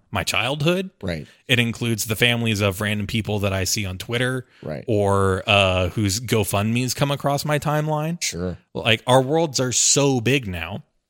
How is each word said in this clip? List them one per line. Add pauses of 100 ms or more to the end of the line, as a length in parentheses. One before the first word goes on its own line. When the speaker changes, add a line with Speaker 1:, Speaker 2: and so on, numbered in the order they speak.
(100)
Speaker 1:
my
childhood. (100)
Speaker 2:
Right. (200)
Speaker 1:
It
includes
the
families
of
random
people
that
I
see
on
Twitter (160)
Speaker 2:
Right.
Speaker 1:
or,
uh,
whose
GoFundMe's
come
across
my
timeline.
Speaker 2:
Sure. (160)
Speaker 1:
Like,
our
worlds
are
so
big
now (280)